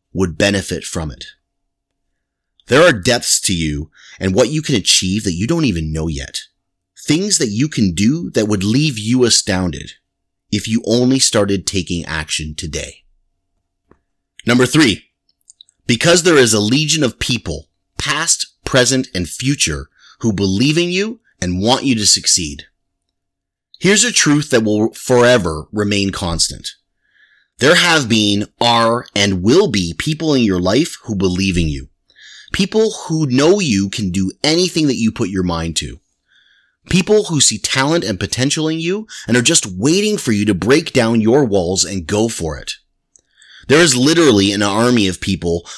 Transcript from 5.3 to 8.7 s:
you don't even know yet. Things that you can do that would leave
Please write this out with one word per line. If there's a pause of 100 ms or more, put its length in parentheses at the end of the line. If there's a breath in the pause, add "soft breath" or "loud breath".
you
don't
even
know
yet. (680)
Things
that
you
can
do
that
would
leave